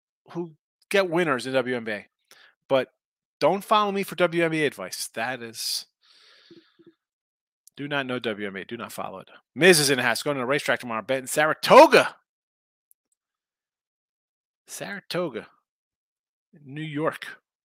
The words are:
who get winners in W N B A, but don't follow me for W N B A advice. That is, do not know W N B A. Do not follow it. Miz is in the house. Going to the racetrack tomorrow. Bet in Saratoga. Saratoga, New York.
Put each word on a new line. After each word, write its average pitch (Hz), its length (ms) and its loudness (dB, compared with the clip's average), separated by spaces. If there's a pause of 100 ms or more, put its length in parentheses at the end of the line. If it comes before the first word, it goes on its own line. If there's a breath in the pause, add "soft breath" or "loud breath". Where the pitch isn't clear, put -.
(300)
who 170 220 -10 (380)
get 196 200 2
winners 156 380 0
in 131 60 -4
W 127 220 0
N 117 80 -6
B 110 80 -8
A, 104 160 -8 (600 soft breath)
but 131 220 2 (500)
don't 196 240 2
follow 208 280 2
me 196 120 -4
for - 120 -10
W 170 280 0
N 165 80 0
B 156 120 -2
A 143 40 0
advice. - 460 -10
That 120 280 -8
is, - 440 -10 (1900 soft breath)
do 139 100 -12
not 143 180 -4
know 123 140 -6
W 107 280 -6
N 95 60 -10
B 95 80 -10
A. 85 40 -14
Do 117 100 -12
not 110 160 -14
follow 95 280 -10
it. - 100 -20 (260)
Miz 165 240 6
is 143 100 0
in 139 80 2
the 123 60 -2
house. 117 200 0
Going 147 120 -4
to 135 60 -6
the 120 40 -4
racetrack 135 360 -2
tomorrow. 113 200 -6
Bet 131 180 -4
in 127 80 -12
Saratoga. 156 880 6 (2500)
Saratoga, 165 800 -8 (1160)
New 147 180 -14
York. 151 460 -6 (380)